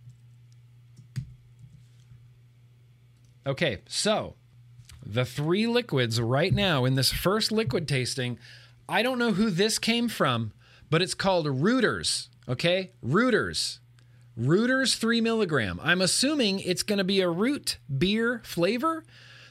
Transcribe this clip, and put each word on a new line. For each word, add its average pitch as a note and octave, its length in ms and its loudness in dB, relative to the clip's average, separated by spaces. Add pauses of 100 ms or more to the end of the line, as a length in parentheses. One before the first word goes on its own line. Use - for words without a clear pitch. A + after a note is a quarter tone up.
(3500)
Okay, C3+ 400 -2
so D#3+ 480 -2 (720)
the A2+ 200 -2
three E3+ 420 -2
liquids C#3 540 0
right C3 320 2
now F3 320 2
in C3 120 2
this C3+ 160 2
first G#3+ 400 0
liquid G#3+ 360 0
tasting, B2 500 -2 (500)
I F#3 140 0
don't B3+ 160 0
know A#3+ 140 2
who G#3+ 180 2
this G3 280 0
came A#3 300 0
from, A#2+ 440 0 (380)
but D#3 100 4
it's - 140 -2
called F3+ 320 2
Rooters, D3 840 0 (200)
okay? F3 420 0 (100)
Rooters. D3 800 0 (560)
Rooters A3+ 600 2
three A3+ 240 0
milligram. D#3 600 0
I'm F3 200 2
assuming A#3+ 580 0
it's - 220 -4
gonna G3+ 220 0
be F#3+ 160 2
a F3+ 80 2
root A3 500 -2 (180)
beer A3 480 0
flavor. B3 600 -2 (460)